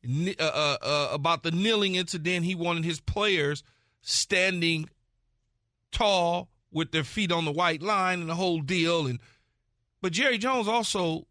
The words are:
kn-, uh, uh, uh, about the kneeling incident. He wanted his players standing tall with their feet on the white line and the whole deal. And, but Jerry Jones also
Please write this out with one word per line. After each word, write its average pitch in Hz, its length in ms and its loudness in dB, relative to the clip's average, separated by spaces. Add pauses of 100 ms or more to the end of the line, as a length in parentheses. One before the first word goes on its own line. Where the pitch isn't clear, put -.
kn-, 151 340 -2
uh, 156 40 0
uh, 151 400 0
uh, 147 300 0
about 143 300 0
the 165 100 -2
kneeling 202 420 0
incident. 180 500 -2
He 185 100 -2
wanted 170 300 -2
his 165 160 -4
players 165 640 0 (400)
standing 170 880 0 (1000)
tall 180 580 2 (220)
with 156 200 -2
their 160 120 2
feet 190 280 0
on 170 120 2
the 151 80 0
white 165 300 2
line 185 380 0
and 165 80 -6
the 165 60 -4
whole 175 260 0
deal. 165 460 2
And, 123 140 -4 (840)
but 180 100 -2
Jerry 247 260 2
Jones 240 300 0
also 196 640 0